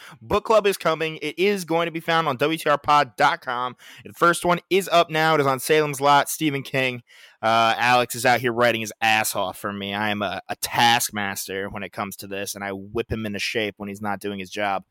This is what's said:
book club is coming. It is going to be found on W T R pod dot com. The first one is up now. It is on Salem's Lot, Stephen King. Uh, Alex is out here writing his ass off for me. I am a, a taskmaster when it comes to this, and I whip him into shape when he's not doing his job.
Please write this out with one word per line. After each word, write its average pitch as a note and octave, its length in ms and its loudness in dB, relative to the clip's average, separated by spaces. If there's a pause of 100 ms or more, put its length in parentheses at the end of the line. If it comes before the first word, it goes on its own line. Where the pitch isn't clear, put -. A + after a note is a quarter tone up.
(220)
book D#3+ 220 -2
club G#3 220 4
is G3 100 2
coming. D#3+ 460 -2
It D3+ 160 -6
is G3 280 0
going E3 200 0
to E3+ 60 -4
be E3 80 -8
found E3 280 2
on C3+ 80 0
W D#3 220 0
T - 100 -4
R D3 120 4
pod D3 360 2
dot D3 260 2
com. B2 360 -6 (260)
The G2+ 80 -16
first E3+ 320 2
one F3 160 2 (120)
is F3+ 180 2
up E3 220 4
now. D#3+ 240 2
It D3+ 60 4
is C#3 60 2
on C3+ 120 0
Salem's D3+ 420 2
Lot, C#3+ 280 4
Stephen C#3 340 -4
King. B2+ 400 -4 (400)
Uh, A2+ 340 4
Alex B2 380 2
is A#2 100 -6
out B2 160 4
here B2 100 -2
writing A#2 300 2
his G#2 100 -8 (100)
ass A2 340 2
off G2+ 220 -4
for G#2 140 -8
me. G2+ 220 -6
I G#2+ 160 0
am G#2 140 -2
a, F#2+ 260 -4
a G2 60 -8
taskmaster G2+ 1120 -2
when G2+ 140 -10
it F#2 100 -12
comes G2+ 240 -8
to G#2 100 -16
this, G2 280 -8
and G2 80 -10
I G2 80 -6
whip G2+ 400 -6
him A2+ 160 -4
into G2+ 120 -6
shape G#2+ 380 -4
when G#2 100 -10
he's G2 140 -12
not G2+ 180 -6
doing G2+ 200 -6
his F#2 100 -12
job. G2+ 420 -4